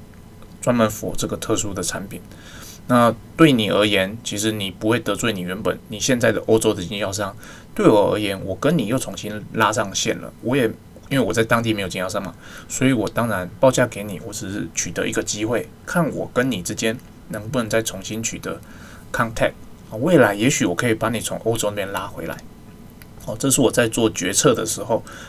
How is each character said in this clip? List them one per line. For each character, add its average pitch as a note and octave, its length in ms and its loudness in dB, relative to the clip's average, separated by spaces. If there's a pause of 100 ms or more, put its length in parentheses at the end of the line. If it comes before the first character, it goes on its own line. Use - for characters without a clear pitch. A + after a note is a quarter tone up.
(600)
专 B2 140 2
门 A2 160 4
for G2 260 -6
这 G#2 120 -2
个 G2+ 80 -6
特 - 180 -2
殊 G2+ 180 -2
的 F#2 80 -6
产 - 280 -6
品。 - 120 -12 (680)
那 A#2+ 260 6 (220)
对 D#3+ 160 10
你 A2 180 2
而 G2 160 4
言， G2+ 380 2
其 G2+ 120 -6
实 A2 140 0
你 G2+ 200 -4
不 G#2+ 180 -4
会 A#2 100 4
得 G#2+ 160 -2
罪 A2 180 0
你 F#2+ 80 -6
原 F#2 220 -6
本， F2+ 160 0 (100)
你 G#2+ 120 -10
现 B2+ 180 2
在 A2+ 140 4
的 - 140 -2
欧 A2+ 120 6
洲 A2 160 4
的 F#2 80 -6
经 F#2 160 -6
销 G2 140 -2
商。 G2+ 240 -6 (380)
对 G#3 120 2
我 G2+ 260 8
而 G2+ 60 0
言， G2 260 -2
我 F#2+ 140 -4
跟 D#3 180 2
你 A2+ 100 0
又 B2 120 0
重 G2 180 -8
新 G#2 360 -8
拉 A2 180 4
上 G#2 240 -2
线 G2 240 -2
了。 - 140 -12 (100)
我 B2 140 0
也， C3 80 4 (460)
因 C#3 80 2
为 - 20 6
我 G2 120 2
在 A2 120 2
当 A#2 180 4
地 A#2 100 0
没 G2+ 100 -2
有 F#2+ 60 -2
经 F#2 140 -4
销 F#2 60 -2
商 G2 140 -4
嘛， F2+ 120 -10 (320)
所 C3 220 0
以 C3+ 40 6
我 G#2+ 160 2
当 A#2 200 0
然 F#2 200 -4 (120)
报 C3+ 100 8
价 B2+ 160 4
给 G#2 160 -8
你， G2+ 240 -10
我 G#2 60 -12
只 G2 180 -8
是 G2 240 -6
取 - 160 -4
得 F#2 160 -2
一 - 60 -2
个 - 100 0
机 A2 220 -4
会， A2 240 -2 (180)
看 D3+ 280 0
我 F#2 200 -6
跟 B2+ 160 2
你 - 120 -2
之 G#2+ 120 -6
间 A2+ 240 -2 (300)
能 G#2+ 220 -8
不 C3 80 -2
能 A2+ 100 -2
再 A2+ 140 2
重 F#2+ 200 -8
新 A#2 200 -6
取 F#2+ 160 -6
得 F#2 200 -8 (540)
contact。 A#2 400 0 (380)
啊， A2 100 -8
未 E3+ 160 4
来 G#2+ 180 6
也 A2 140 2
许 C3+ 160 2
我 F2+ 100 0
可 B2 140 0
以 A2 60 2
把 A2 160 0
你 A2+ 100 -2
从 - 240 -6
欧 A2+ 120 0
洲 G#2+ 120 -2
那 G2+ 80 -4
边 G2 160 -4
拉 G2 140 -4
回 - 200 -10
来。 - 100 -8 (920)
哦， A2 120 -6
这 C3+ 120 2
是 B2+ 100 4
我 A2 100 6
在 A#2+ 160 4
做 A2+ 220 2
决 F#2 240 -2
策 A#2+ 220 6
的 G#2 100 0
时 - 180 -4
候 - 220 -2 (240)